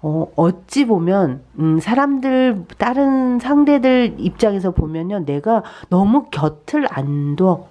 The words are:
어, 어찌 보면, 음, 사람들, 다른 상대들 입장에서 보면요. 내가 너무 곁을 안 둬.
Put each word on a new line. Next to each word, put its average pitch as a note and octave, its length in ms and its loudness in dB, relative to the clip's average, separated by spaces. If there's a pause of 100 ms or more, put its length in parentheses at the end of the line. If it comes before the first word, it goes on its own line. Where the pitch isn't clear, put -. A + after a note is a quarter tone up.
어, D#3 360 -2
어찌 F3+ 500 0
보면, F3 560 0 (160)
음, D#3+ 220 2
사람들, B3+ 840 0 (120)
다른 B3+ 600 0
상대들 B3+ 800 2
입장에서 F#3+ 520 0
보면요. E3 540 -4
내가 C#3+ 380 0 (260)
너무 G#3 420 2
곁을 D#3 580 -4
안 C#3+ 480 -4
둬. F3+ 340 0